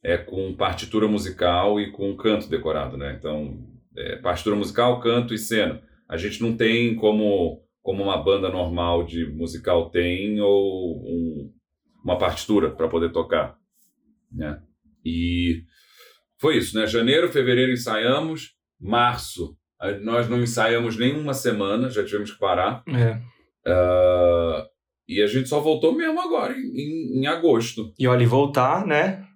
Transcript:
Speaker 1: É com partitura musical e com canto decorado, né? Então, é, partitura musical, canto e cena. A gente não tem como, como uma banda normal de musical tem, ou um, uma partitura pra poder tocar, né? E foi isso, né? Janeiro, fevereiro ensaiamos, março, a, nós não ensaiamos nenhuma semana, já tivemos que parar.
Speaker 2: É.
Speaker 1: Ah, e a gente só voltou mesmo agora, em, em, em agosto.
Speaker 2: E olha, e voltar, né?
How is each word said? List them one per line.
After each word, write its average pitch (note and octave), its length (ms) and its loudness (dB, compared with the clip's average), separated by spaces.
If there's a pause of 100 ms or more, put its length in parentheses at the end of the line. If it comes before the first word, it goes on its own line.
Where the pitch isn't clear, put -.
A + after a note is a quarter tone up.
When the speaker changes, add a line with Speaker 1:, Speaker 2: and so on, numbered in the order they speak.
Speaker 1:
É F2 140 0
com F#2+ 380 -8
partitura G#2 520 0
musical G2 720 0
e G2+ 120 -4
com G2 240 -6
canto G#2+ 340 0
decorado, D2+ 480 -4
né? C#2 200 -8
Então, D2+ 420 -8 (360)
é, - 220 -8
partitura - 380 -2
musical, A#2 440 0
canto A#2 340 0
e G#2+ 40 -4
cena. G#2 440 -2 (280)
A E2 80 -6
gente G2+ 240 -6
não A2+ 160 -2
tem A#2 380 2
como, G#2+ 680 2 (200)
como G2 220 -4
uma F#2+ 140 0
banda F#2+ 320 2
normal F2 560 0
de E2+ 260 -6
musical E2 580 -2
tem, F#2 520 0
ou F#2+ 600 2
um, E2 480 -6 (520)
uma F2+ 140 0
partitura F2+ 540 0
pra D#2+ 160 -2
poder E2 240 0
tocar, E2 440 -2 (760)
né? D2+ 280 -8 (460)
E E2+ 580 -2 (760)
foi D3 180 2
isso, G#2+ 200 -2
né? G#2+ 100 0
Janeiro, C#3 440 2
fevereiro B2+ 400 2
ensaiamos, B2 840 -2 (240)
março, A2+ 760 -2 (240)
a, G2 120 -4
nós A2+ 360 0
não B2 140 2
ensaiamos A2+ 560 0
nenhuma C#3 380 0
semana, A2 560 -2
já G#2+ 120 -2
tivemos G#2 280 -4
que - 80 -20
parar. F#2+ 480 0
Speaker 2:
É. A#2 340 2 (440)
Speaker 1:
Ah, F2+ 1000 4 (420)
e F#2+ 140 0
a G#2 60 4
gente B2+ 200 0
só D3 120 0
voltou D#3 360 2
mesmo D#4+ 240 0
agora, E4 380 -2
em, - 80 -8
em, D3 540 -6
em C#3 80 0
agosto. C#3 720 0
Speaker 2:
E B2+ 80 2
olha, B2 160 6
e A#2+ 40 6
voltar, C#3 580 2
né? E3+ 500 0